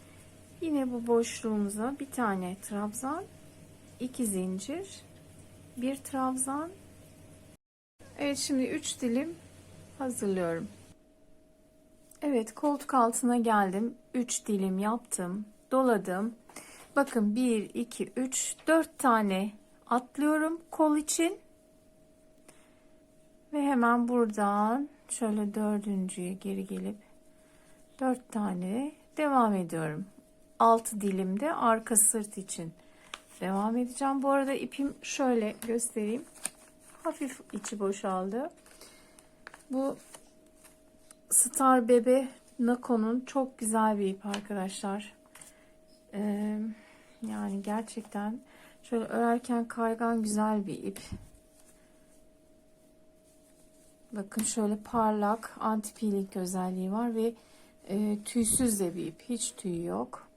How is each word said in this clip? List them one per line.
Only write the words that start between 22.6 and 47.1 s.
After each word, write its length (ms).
Ve 80
hemen 460
buradan 840
şöyle 440
dördüncüye 800
geri 320
gelip 320
dört 320
tane 600
devam 360
ediyorum. 520
Altı 420
dilim 380
de 140
arka 420
sırt 420
için 360
devam 360
edeceğim. 440
Bu 80
arada 240
ipim 480
şöyle 540
göstereyim. 580
Hafif 380
içi 260
boşaldı. 720
Bu 260
Star 580
Bebe 400
Nako'nun 600
çok 380
güzel 420
bir 60
ip 200
arkadaşlar. 880
Ee, 460